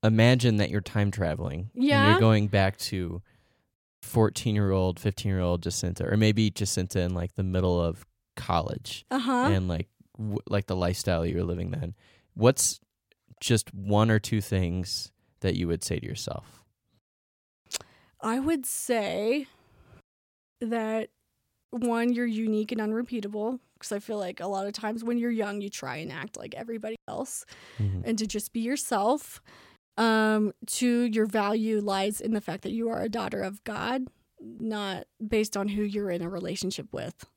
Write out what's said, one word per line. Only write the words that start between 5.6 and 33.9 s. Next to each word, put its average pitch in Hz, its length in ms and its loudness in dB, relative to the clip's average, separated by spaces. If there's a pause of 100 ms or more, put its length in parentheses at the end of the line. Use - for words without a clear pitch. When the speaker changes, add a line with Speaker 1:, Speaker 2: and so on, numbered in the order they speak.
Speaker 1:
Jacinta, 90 440 -4
or 104 100 2
maybe 107 340 6
Jacinta 95 500 -2
in, 90 140 0
like, 90 200 -4
the - 80 -2
middle 92 380 2
of 85 240 -2 (320)
college - 760 -4
Speaker 2:
Uh-huh. 254 400 2
Speaker 1:
and, 92 180 2
like, 87 200 -2 (300)
w-, 107 200 -4 (100)
like, 101 180 0
the 92 100 -2
lifestyle 90 480 0
you 85 120 -2
were 87 80 0
living 87 260 -4
then. 92 240 -6 (400)
What's - 460 4 (600)
just - 340 0
one 104 360 4
or 110 80 6
two 107 240 0
things 92 680 -2 (280)
that 92 160 0
you 90 120 0
would 82 140 0
say 82 160 -2
to - 80 -8
yourself? - 560 -10 (1600)
Speaker 2:
I 226 180 -2
would 277 280 -2
say 220 800 -2 (1120)
that, 220 500 -2 (600)
one, 233 420 0
you're 240 140 0
unique 220 460 0
and 220 80 -2
unrepeatable, 220 800 -4 (180)
'cause - 140 -8
I 202 60 -2
feel 208 200 -6
like 190 220 -6
a 175 60 -6
lot 196 200 -2
of 208 60 -6
times 226 320 -6
when 240 140 0
you're 233 120 0
young, 208 300 -2
you 202 80 -6
try 131 280 -8
and 160 160 -8
act 143 240 -10
like - 180 -12
everybody 226 420 -8 (120)
else - 360 -8 (340)
Speaker 1:
Mm-hmm. 95 260 -2
Speaker 2:
and 226 140 -2
to 220 80 -2
just - 260 -6
be 233 80 -4
yourself. 240 840 -2 (560)
Um, 214 540 4 (140)
two, 240 380 2
your 220 220 2
value 214 540 2
lies 202 400 0
in 220 120 -2
the 208 80 2
fact 180 220 -8
that - 100 -4
you 226 180 -2
are 226 120 -4
a 226 60 -2
daughter 202 340 -4
of 190 220 -8
God, 240 420 -4 (340)